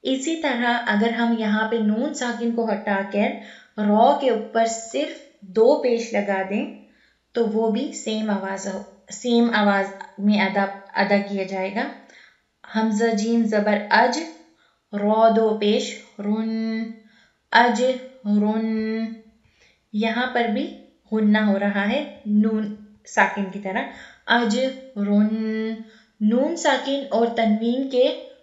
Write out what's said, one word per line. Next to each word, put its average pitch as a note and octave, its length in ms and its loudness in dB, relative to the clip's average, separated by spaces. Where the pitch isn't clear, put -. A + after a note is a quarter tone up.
इसी C4+ 320 -2
तरह A#3+ 400 -2
अगर A3+ 360 0
हम A#3 260 0
यहाँ G#3+ 300 0
पे A3+ 120 0
नून A3 340 0
साकिन A#3 380 -4
को A3+ 140 -2
हटाकर G3+ 760 -2
रॉ G#3+ 380 6
के C4 120 2
ऊपर A3+ 380 0
सिर्फ - 520 -6
दो A3 300 6
पेश A#3 380 0
लगा G3+ 300 0
दें, G#3 440 -6
तो A#3 100 2
वो A3 240 0
भी C4+ 240 -2
same G#3+ 380 -4
आवाज़ G3 380 -4
हो, G3+ 160 -8
same A#3 380 2
आवाज़ G3+ 380 2
में G#3 220 2
अदा, G3 220 0
अदा G3+ 220 2
किया G3 260 -2
जाएगा। G3 480 -4
हमज़ा A3 340 0
जीम A3+ 360 2
ज़बर G#3 480 0
अज, A3+ 340 2
रॉ G#3+ 360 4
दो G#3+ 280 2
पेश G#3 460 -2
रुन, A3 720 -4
अज, A#3 280 4
रुन। A3 880 -2
यहाँ A3+ 320 0
पर A#3+ 200 0
भी B3 160 -2
गुन्ना G#3+ 320 2
हो G3 120 2
रहा G3+ 260 0
है C#4 440 -4
नून G#3+ 600 0
साकिन G3 440 0
की G3 100 -10
तरह, G#3 300 -6
अज, A#3 300 2
रुन। A3 840 0
नून B3+ 340 2
साकिन C#4 500 -2
और A3+ 240 0
तनवीन A#3 580 0
के B3+ 420 0